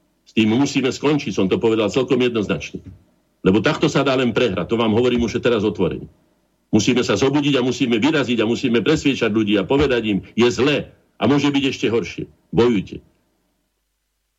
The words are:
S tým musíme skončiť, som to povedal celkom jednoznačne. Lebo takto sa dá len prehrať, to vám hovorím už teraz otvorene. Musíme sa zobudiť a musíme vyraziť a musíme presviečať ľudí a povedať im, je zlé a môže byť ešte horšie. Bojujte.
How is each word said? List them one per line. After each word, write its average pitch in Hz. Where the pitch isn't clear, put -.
S -
tým 110
musíme 131
skončiť, 143
som 95
to 92
povedal 110
celkom 123
jednoznačne. 110
Lebo 98
takto 151
sa 143
dá 131
len 120
prehrať, 92
to 117
vám 113
hovorím 123
už 107
teraz 110
otvorene. 87
Musíme 120
sa -
zobudiť 135
a 123
musíme 123
vyraziť 123
a -
musíme 117
presviečať 139
ľudí 104
a 95
povedať 123
im, 98
je 120
zlé 135
a -
môže 143
byť 139
ešte -
horšie. 101
Bojujte. 117